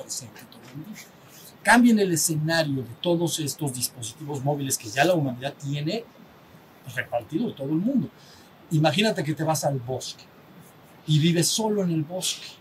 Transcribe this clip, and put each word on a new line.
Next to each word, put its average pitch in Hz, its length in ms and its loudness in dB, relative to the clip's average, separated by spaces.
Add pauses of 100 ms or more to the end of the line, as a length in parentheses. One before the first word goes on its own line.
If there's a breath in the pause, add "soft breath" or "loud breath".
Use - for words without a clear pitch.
presente - 400 -12 (100)
todo - 120 -20 (120)
el 156 180 -14
día. - 120 -18 (580 loud breath)
Cambien 233 360 8
el 190 140 4
escenario 156 720 0
de 117 180 -14
todos 170 380 0
estos 143 340 -4
dispositivos 127 680 -8
móviles 139 360 0
que 117 100 -12
ya 127 160 2
la 180 100 4
humanidad 135 400 -2
tiene 147 500 -6 (880)
repartido 127 540 -4
en - 60 -8
todo 139 140 -8
el 156 100 0
mundo. 202 300 0 (640 loud breath)
Imagínate 165 520 2
que 147 120 -4
te 156 100 -4
vas 156 200 0
al 139 140 0
bosque 127 460 -8 (840)
y 151 140 4
vives 165 260 4
solo 208 380 0
en 175 60 0
el 160 120 0
bosque, 175 440 -6 (140)